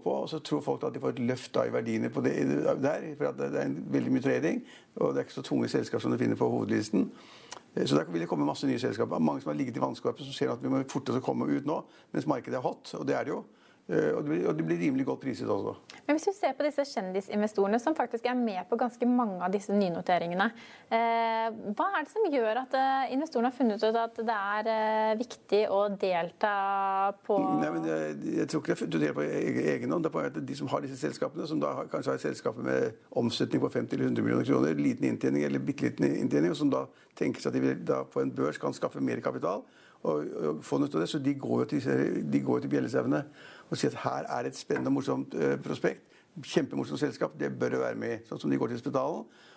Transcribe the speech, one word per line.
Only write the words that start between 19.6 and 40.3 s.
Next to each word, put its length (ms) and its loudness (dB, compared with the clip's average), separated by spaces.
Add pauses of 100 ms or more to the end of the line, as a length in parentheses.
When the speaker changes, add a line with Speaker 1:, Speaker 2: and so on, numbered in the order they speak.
Speaker 2:
nynoteringene, 760 2 (460)
eh, 540 2 (280)
hva 120 2 (100)
er 80 -2
det 80 -16
som 160 4
gjør 320 2
at, 160 -2
eh, 380 2
investorene 340 2
har 80 -8
funnet 260 2
ut 200 4
at 180 -4
det 160 0
er, 380 0
eh, 440 2
viktig 500 2
å 120 4 (180)
delta 540 0 (720)
på 140 4 (200)
Speaker 1:
Nei, 140 0
men 160 -2
jeg, 260 -2 (220)
jeg 100 2
tror 140 -2
ikke 100 -4
de 60 2
har 60 -6
funnet 120 -2
ut 120 2
det 100 0
på 100 0
ege-, 460 0
egen 180 -2
hånd. 120 0
Det 80 0
er 80 -2
bare 120 -2
at 140 -6
de 100 -6
som 120 -6
har 140 -2
disse 200 -8
selskapene, 460 -4
som 120 -2
da 140 0
har, 180 -4
kanskje 240 -2
har 80 -6
selskaper 400 -2
med 300 2 (180)
omsetning 540 2
på 80 0
femti 240 -2
eller 140 2
hundre 120 2
millioner 220 2
kroner, 320 4
liten 320 2
inntjening 340 2
eller 160 0
bitteliten 460 0
inntjening, 460 2
og 60 -4
som 120 2
da 160 0 (300)
tenker 260 -2
seg 100 -2
at 80 0
de 80 2
vil 180 -2
da 180 0
på 180 -4
en 100 0
børs 300 -2
kan 120 -2
skaffe 280 -4
mer 240 0
kapital 400 -2 (380)
og, 300 0